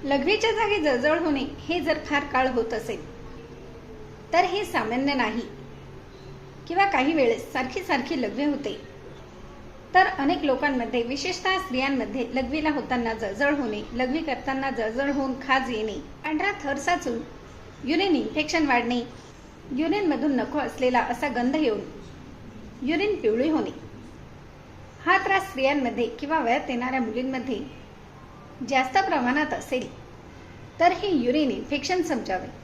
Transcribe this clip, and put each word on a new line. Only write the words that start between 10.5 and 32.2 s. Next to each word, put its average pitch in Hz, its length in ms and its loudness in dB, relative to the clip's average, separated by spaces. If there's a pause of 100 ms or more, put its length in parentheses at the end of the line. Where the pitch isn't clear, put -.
विशेषतः 359 560 0
स्त्रियांमध्ये 254 760 0
लघवीला 269 360 2
होताना 240 440 0
जळजळ 226 420 2
होणे, 214 260 -2 (120)
लघवी 254 280 0
करताना 269 480 -2
जळजळ 233 420 0
होऊन 262 300 0
खाज 254 300 2
येणे, 214 240 -2 (280)
पांढरा 320 280 0 (120)
थर 285 140 -2
साचून 294 420 0 (680)
युरिन 349 300 4
इन्फेक्शन 302 520 2
वाढणे, 240 340 4 (680)
युरिनमधून 302 640 2
नको 254 240 0
असलेला 254 420 2
असा 247 340 -2
गंध 247 200 2
येऊन 240 240 2 (1040)
युरिन 339 320 2
पिवळी 240 340 2
होणे, 269 200 2 (1400)
हा 359 200 6
त्रास 381 240 4
स्त्रियांमध्ये 262 560 2 (140)
किंवा 302 200 0
वयात 254 300 2
येणाऱ्या 254 320 0
मुलींमध्ये 247 580 -2 (1120)
जास्त 262 300 4
प्रमाणात 294 540 2
असेल 226 340 -2 (920)
तर 349 140 8
हे 381 180 0
युरिन 262 400 4
इन्फेक्शन 294 520 0
समजावे. 208 440 -2 (160)